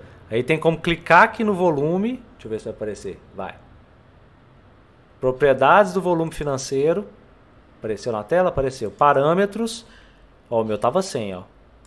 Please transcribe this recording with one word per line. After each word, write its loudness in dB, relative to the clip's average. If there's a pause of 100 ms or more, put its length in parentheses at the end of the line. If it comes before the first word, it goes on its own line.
(300)
Aí -2
tem 0
como 0
clicar 4
aqui 2
no 0
volume. -2 (120)
Deixa -20
eu -12
ver -6
se -12
vai -10
aparecer. -10 (160)
Vai. -10 (1700)
Propriedades 4
do -2
volume -2
financeiro. -2 (720)
Apareceu -6
na -4
tela? 0
Apareceu. -4
Parâmetros. 0 (640)
Ó, 0
o -2
meu -2
tava 0
sem, -6
ó. -14 (420)